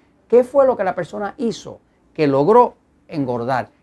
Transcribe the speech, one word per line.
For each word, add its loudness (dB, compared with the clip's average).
qué 4
fue 2
lo 0
que -4
la -4
persona -8
hizo, -8
que -2
logró 2
engordar, -6